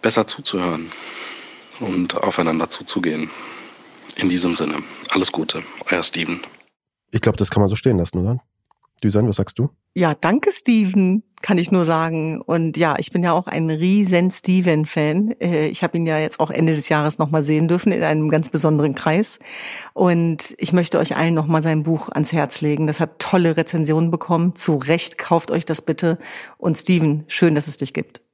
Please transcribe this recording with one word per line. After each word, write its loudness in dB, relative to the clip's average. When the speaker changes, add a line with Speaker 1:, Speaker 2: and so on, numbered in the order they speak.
Speaker 1:
besser 2
zuzuhören -4
und -2
aufeinander 0
zuzugehen. -4
In 0
diesem 0
Sinne, -4
alles 0
Gute, -4
euer 0
Steven. -2
Speaker 2:
Ich 0
glaub, 2
das 0
kann 2
man 4
so -2
stehen 2
lassen, -2
oder? 0
Düsen, 4
was 0
sagst -4
du? 0
Speaker 3:
Ja, 2
danke, 2
Steven, 2
kann 0
ich 0
nur 4
sagen. 0
Und -2
ja, 2
ich -4
bin 0
ja 2
auch 0
ein -2
riesen 2
Steven-Fan. 0
Äh, 0
ich -4
hab -4
ihn 0
ja 0
jetzt -4
auch 0
Ende 2
des -4
Jahres 0
nochmal 0
sehen 2
dürfen 2
in 0
einem 0
ganz 2
besonderen 2
Kreis. 0
Und 2
ich -2
möchte 2
euch 0
allen 2
nochmal 2
sein 0
Buch -2
ans -2
Herz -2
legen. 0
Das -2
hat -2
tolle 2
Rezensionen 0
bekommen. 0
Zu 0
Recht, 0
kauft 0
euch 0
das -4
bitte. -2
Und 0
Steven, 2
schön, 4
dass -2
es -10
dich -8
gibt. -10